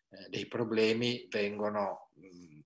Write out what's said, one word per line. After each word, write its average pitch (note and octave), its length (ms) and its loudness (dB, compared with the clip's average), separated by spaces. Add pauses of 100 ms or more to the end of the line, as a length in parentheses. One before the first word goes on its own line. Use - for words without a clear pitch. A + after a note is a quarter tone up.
eh, G2 200 -18
dei - 180 -4
problemi A2+ 800 2
vengono, G#2 920 0
mm, E2 460 -20